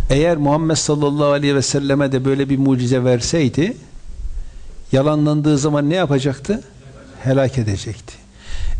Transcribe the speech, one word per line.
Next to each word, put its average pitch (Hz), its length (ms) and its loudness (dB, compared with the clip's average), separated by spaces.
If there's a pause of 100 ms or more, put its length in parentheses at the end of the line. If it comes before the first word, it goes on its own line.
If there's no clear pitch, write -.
(100)
Eğer 160 260 4
Muhammed 151 400 2
sallallahu 147 540 0
aleyhi 143 240 2
ve 139 80 2
selleme 139 500 0
de 131 120 -2
böyle 135 240 0
bir 139 100 0
mucize 127 460 2
verseydi, 139 720 0 (1160)
yalanlandığı 151 680 2
zaman 147 320 0
ne 165 40 2
yapacaktı? 143 680 -2 (600)
Helak 131 360 2
edecekti. 104 560 -6 (640)